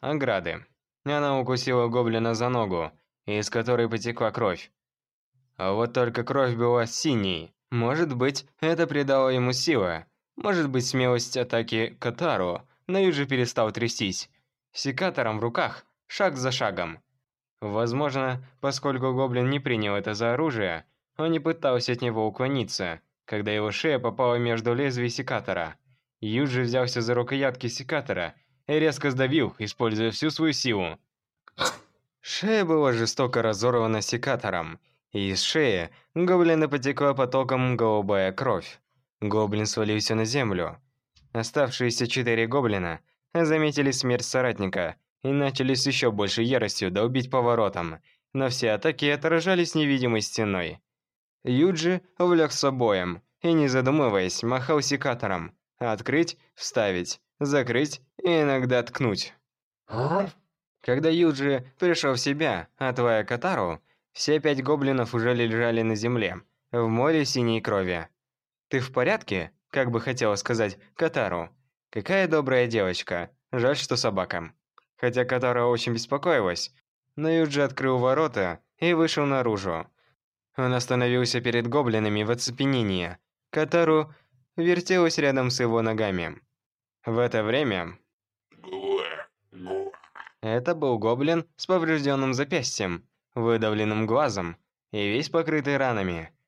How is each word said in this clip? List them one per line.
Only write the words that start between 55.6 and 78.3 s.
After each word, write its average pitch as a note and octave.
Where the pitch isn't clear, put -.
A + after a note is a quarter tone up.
Открыть, B2
вставить, F#2+
закрыть D3
и E3+
иногда B2+
ткнуть. A#2
Когда C#3
Юджи C#3+
пришёл E3
в A#2+
себя, C#3
отвая A#2+
катару, A#2+
все D3
пять D3
гоблинов C3+
уже A#2+
лежали A#2
на A2+
земле, G#2
в A#2
море C#3
синей A#2
крови. F#2
«Ты C3
в B2+
порядке?» B2
как C3
бы A#2
хотела A#2
сказать G#2+
Катару. G2
«Какая F3+
добрая C3
девочка. F#2
Жаль, C3
что C3+
собака». F#2
Хотя B2
Катара B2
очень A#2+
беспокоилась, A#2
но D3+
Юджи D#3
открыл C3+
ворота B2